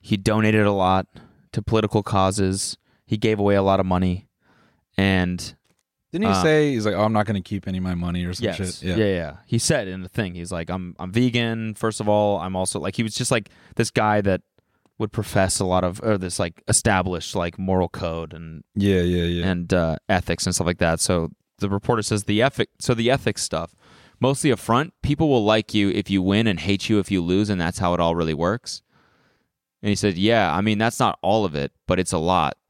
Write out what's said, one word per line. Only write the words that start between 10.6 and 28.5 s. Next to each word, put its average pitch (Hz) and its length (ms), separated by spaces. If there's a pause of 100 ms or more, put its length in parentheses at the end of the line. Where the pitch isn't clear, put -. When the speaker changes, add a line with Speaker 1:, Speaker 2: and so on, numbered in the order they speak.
Speaker 1:
"I'm, 90 280
I'm 92 140
vegan, 113 640
first 110 260
of 104 80
all. 104 320
I'm 92 160
also," 92 240
like, 82 160
he 120 60
was 110 120
just, - 160
like, 113 200 (260)
this 117 140
guy 107 320
that 95 180 (580)
would 107 140
profess 98 480
a 101 40
lot 92 200
of, 90 180
or 110 160
this, 90 200
like, 87 280
established, 92 680
like, 87 220
moral 92 300
code 82 440
and 80 320 (100)
Speaker 2:
Yeah, 98 280
yeah, 87 220
yeah. 87 220
Speaker 1:
and, 87 260
uh, 82 240 (120)
ethics 90 380
and 92 80
stuff 87 120
like 87 120
that. 82 200
So 82 320 (280)
the 101 100
reporter 101 340
says 101 220
the 104 180
ethic, 127 280 (100)
so - 140
the 117 160
ethics 127 320
stuff, - 340 (420)
mostly 135 320
a 117 60
front. 120 460
People 147 260
will 123 160
like 107 280
you 101 180
if - 200
you 95 100
win 101 280
and 92 100
hate 95 300
you 107 100
if 95 120
you 95 120
lose, 95 260
and 98 120
that's 85 180
how 90 160
it 85 60
all 85 160
really 80 180
works. 87 480 (1000)